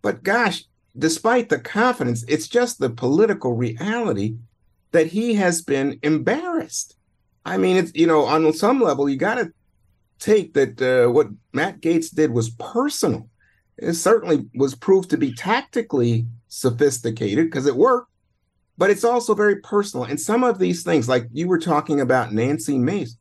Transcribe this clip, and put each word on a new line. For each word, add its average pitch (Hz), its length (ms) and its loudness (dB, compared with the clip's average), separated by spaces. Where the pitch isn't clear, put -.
But 196 220 -4
gosh, 208 420 0
despite 220 540 0
the 143 80 0
confidence, 143 680 -2
it's 156 200 -2
just 240 300 0
the 135 100 -2
political 135 640 0
reality 120 800 -4
that 160 160 4
he 220 260 -2
has 180 260 0
been 139 420 -2
embarrassed. 294 960 -2
I 185 140 -4
mean, 185 180 2
it's, 180 180 0
you 165 120 2
know, 156 180 4
on 156 300 2
some 240 260 0
level, 143 260 2
you 139 120 -2
gotta 202 340 -2
take 208 360 0
that, 131 260 0
uh, 127 300 4
what 120 180 4
Matt 165 300 -4
Gaetz 165 300 0
did 151 180 2
was 117 280 -2
personal. 233 680 -4
It - 160 -4
certainly 170 600 0
was 131 200 0
proved 190 360 2
to 147 80 0
be 135 160 -2
tactically 139 920 -2
sophisticated 120 1040 -2
'cause 139 140 -2
it 131 100 0
worked, 240 340 2
but 185 120 2
it's 202 140 0
also 233 300 2
very 208 220 2
personal. 202 500 -4
And 143 120 -6
some 226 240 0
of 240 160 0
these 180 240 -2
things, 156 240 0
like 123 260 0
you 160 160 -4
were 180 100 2
talking 151 420 0
about 123 320 0
Nancy 131 460 0
Mace 139 420 -2